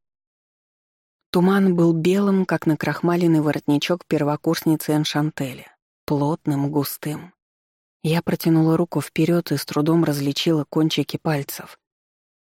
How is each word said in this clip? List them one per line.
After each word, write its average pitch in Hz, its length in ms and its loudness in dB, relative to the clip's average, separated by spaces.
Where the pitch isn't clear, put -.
Туман 190 460 4
был 170 160 4
белым, 190 540 2
как - 180 -4
накрахмаленный 165 800 2
воротничок 147 640 -2
первокурсницы 151 880 -2
Эншантеля, 151 840 -4
плотным, 143 640 -2
густым. 151 640 -6
Я 165 200 0
протянула 160 560 2
руку 170 240 -2
вперёд 170 500 0
и 143 60 0
с - 80 -8
трудом 160 380 2
различила 147 600 0
кончики 156 540 -2
пальцев. - 600 -6